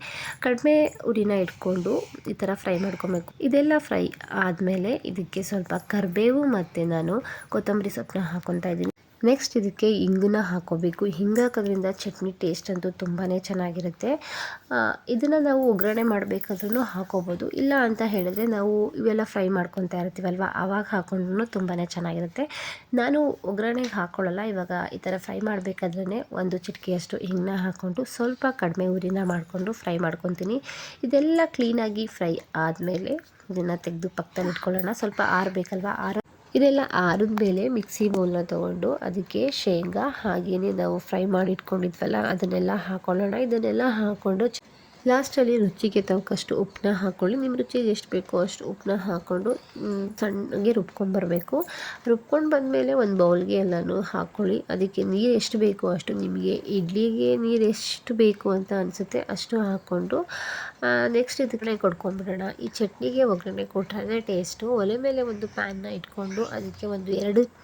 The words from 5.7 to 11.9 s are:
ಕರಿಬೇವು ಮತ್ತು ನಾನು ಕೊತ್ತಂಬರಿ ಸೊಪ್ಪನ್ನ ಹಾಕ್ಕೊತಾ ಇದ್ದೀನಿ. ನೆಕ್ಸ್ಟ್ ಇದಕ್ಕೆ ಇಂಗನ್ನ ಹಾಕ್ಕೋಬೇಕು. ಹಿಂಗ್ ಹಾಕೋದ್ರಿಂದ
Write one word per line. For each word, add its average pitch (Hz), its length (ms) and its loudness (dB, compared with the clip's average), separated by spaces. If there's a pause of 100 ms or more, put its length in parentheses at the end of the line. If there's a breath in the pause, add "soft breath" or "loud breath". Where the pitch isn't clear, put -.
ಕರಿಬೇವು 208 680 2
ಮತ್ತು 180 420 0
ನಾನು 170 360 0 (260 loud breath)
ಕೊತ್ತಂಬರಿ 208 420 0
ಸೊಪ್ಪನ್ನ - 340 -4
ಹಾಕ್ಕೊತಾ 175 440 -4
ಇದ್ದೀನಿ. 175 220 -2 (340)
ನೆಕ್ಸ್ಟ್ 262 320 4
ಇದಕ್ಕೆ 208 420 2
ಇಂಗನ್ನ 190 420 4
ಹಾಕ್ಕೋಬೇಕು. 175 640 0
ಹಿಂಗ್ 202 340 2
ಹಾಕೋದ್ರಿಂದ 202 520 2